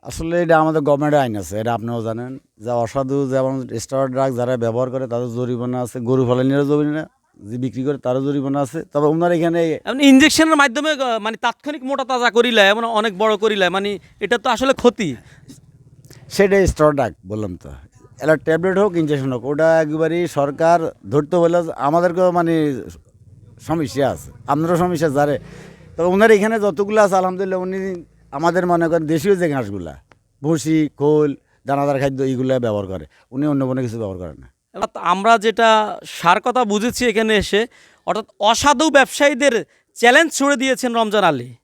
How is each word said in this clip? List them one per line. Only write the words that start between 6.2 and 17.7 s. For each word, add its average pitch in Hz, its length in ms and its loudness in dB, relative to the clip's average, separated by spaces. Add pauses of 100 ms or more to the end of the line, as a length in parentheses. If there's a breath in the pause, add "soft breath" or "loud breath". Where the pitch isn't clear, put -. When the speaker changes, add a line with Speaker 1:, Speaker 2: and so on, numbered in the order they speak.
Speaker 1:
পালনেরও 131 400 2
জরিমানা, 151 420 0 (340)
যে 107 160 -10
বিক্রি 127 260 -6
করে 139 140 -2
তারও 127 260 -2
জরিমানা 139 360 -2
আছে। 143 220 -6
তবে 147 240 -2
ওনার 170 260 2
এখানে 165 520 0
Speaker 2:
এমন 254 160 -4
ইনজেকশনের 302 560 6
মাধ্যমে, 285 340 2
আহ, 254 280 -2
মানে 220 180 -6
তাৎক্ষণিক 262 480 -6
মোটা 269 200 -4
তাজা 240 260 0
করিলে, 226 380 4
এমন 220 160 2
অনেক 220 340 -2
বড় 214 180 2
করিলে, 202 320 2
মানে 196 300 -4 (220 soft breath)
এটা 226 180 0
তো 254 120 -2
আসলে 254 220 0
ক্ষতি। 214 440 0 (1120 loud breath)
Speaker 1:
সেটাই 196 380 2
স্টেরয়েড 151 280 2
ড্রাগ 120 200 -2 (120)
বললাম 101 300 -8
তো, 73 140 -18 (520)